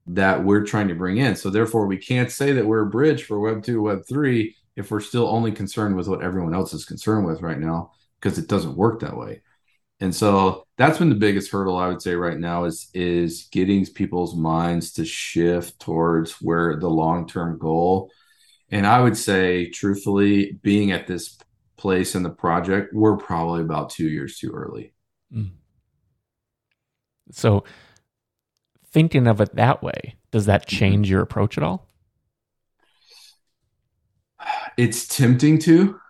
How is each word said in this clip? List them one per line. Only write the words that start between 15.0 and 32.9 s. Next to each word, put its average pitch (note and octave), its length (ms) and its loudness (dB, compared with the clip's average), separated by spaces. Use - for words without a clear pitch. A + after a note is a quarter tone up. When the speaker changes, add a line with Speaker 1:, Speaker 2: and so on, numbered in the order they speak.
Speaker 1:
shift E2+ 760 -2
towards E2 520 0
where E2+ 360 0
the E2+ 120 -2
long-term E2 680 -2
goal. E2+ 520 0
And G2+ 160 0
I A#2+ 140 6
would A#2+ 160 4
say, F2+ 540 0
truthfully, G2+ 920 0
being G2+ 280 2
at F2 160 -4
this - 320 -8
place F#2 380 0
in F#2 100 -2
the E2+ 60 -4
project, F2+ 640 -2
we're G#2+ 240 4
probably E2+ 460 -2
about D2+ 280 -4
two D#2+ 180 -4
years D2 300 -6
too - 120 -8
early. - 420 -12
Speaker 2:
Mm. G#2+ 200 -8
So G2+ 340 2
thinking D#3 360 4
of G#2+ 140 4
it G#2 140 0
that A#2+ 280 2
way, - 340 -10
does G#2+ 140 0
that G2+ 200 4
Speaker 1:
Mm-hmm. - 100 -6
Speaker 2:
change G2+ 340 2
your F#2+ 120 4
approach - 340 -2
at D3 80 -2
all? F3+ 240 -4